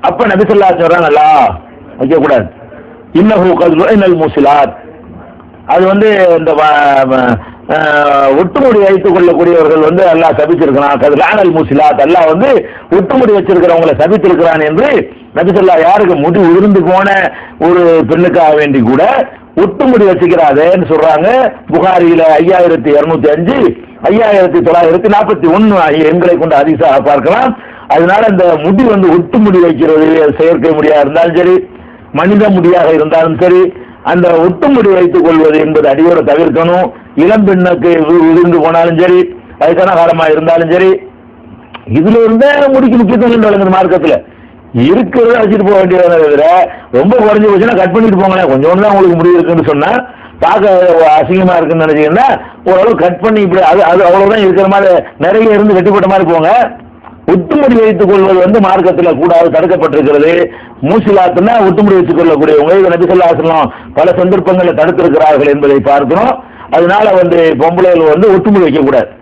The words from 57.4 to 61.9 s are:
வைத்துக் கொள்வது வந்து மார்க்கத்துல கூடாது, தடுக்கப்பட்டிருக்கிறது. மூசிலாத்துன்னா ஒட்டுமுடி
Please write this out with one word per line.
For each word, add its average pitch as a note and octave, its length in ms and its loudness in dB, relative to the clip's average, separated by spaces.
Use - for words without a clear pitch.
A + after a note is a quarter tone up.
வைத்துக் G#3 300 0
கொள்வது F#3+ 300 2
வந்து G3+ 200 2
மார்க்கத்துல F3+ 600 0
கூடாது, E3+ 300 2
தடுக்கப்பட்டிருக்கிறது. D#3+ 960 0
மூசிலாத்துன்னா F#3 800 0
ஒட்டுமுடி G3+ 340 0